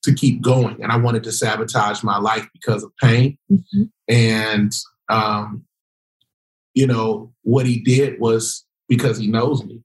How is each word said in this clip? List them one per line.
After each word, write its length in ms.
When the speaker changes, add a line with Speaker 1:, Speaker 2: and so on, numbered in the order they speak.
Speaker 1:
to 100
keep 280
going, 400
and 100
I 60
wanted 260
to 80
sabotage 720
my 140
life 360
because 300
of 80
pain. 360
Speaker 2:
Mm-hmm. 320
Speaker 1:
And, 640
um, 560
you 120
know, 540
what 240
he 140
did 400
was, 460
because 300
he 100
knows 380
me 180